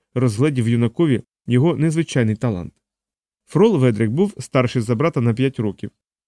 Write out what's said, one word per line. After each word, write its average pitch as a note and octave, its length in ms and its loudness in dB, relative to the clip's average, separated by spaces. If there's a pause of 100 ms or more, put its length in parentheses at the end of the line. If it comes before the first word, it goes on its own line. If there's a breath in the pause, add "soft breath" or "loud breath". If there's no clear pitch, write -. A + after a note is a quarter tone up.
(140)
розгледів B2+ 500 0
в A2+ 40 0
юнакові A#2+ 540 0 (240)
його B2 300 2
незвичайний C#3+ 600 0
талант. G2 360 -6 (760)
Фрол G3 300 2
Ведрик A2+ 340 2
був F#3+ 280 -2
старший B2+ 440 -2
за A#2 120 -2
брата D3 260 -2
на A#2 140 2
п'ять C3 240 -2
років, G#2 320 -6 (380)